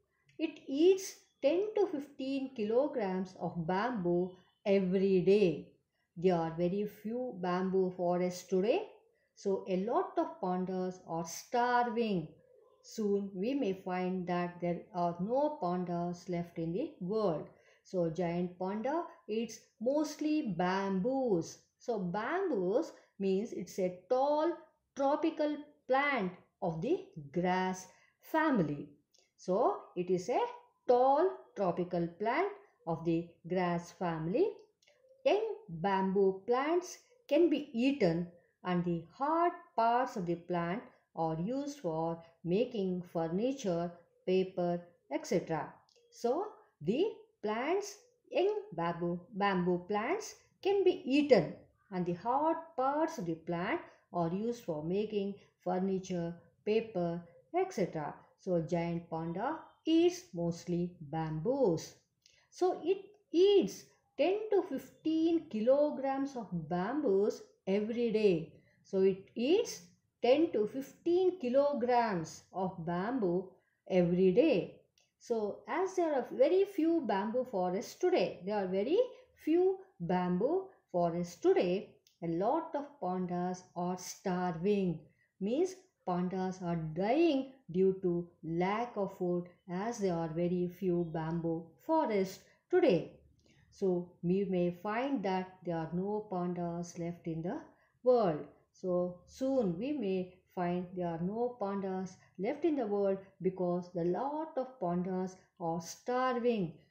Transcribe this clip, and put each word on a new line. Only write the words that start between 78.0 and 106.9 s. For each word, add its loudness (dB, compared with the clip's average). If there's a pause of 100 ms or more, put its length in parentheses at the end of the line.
there -2
are -2
very 0 (440)
few 2 (220)
bamboo 0 (260)
forests -2
today, 2 (260)
a -6
lot 0
of -4 (160)
pandas -4 (120)
are -4
starving. -2 (400)
Means 0 (320)
pandas -2
are -2
dying 2 (180)
due 4
to 0 (160)
lack -2
of -2
food 0 (240)
as -4
there 0
are -2
very 0 (120)
few 0
bamboo -2 (200)
forests 0 (300)
today. 4 (580)
So -2 (100)
we 2
may 0
find -2
that -2
there -2
are -4
no -2
pandas -4
left -8
in -4
the -4 (440)
world. 4 (280)
So -2
soon 0
we -4
may -2 (200)
find -2 (100)
there -4
are -4
no -2
pandas -4 (260)
left -4
in 2
the 0
world 2 (240)
because 0
the -2
lot -2
of -6
pandas -2 (240)
are -4
starving. 0 (180)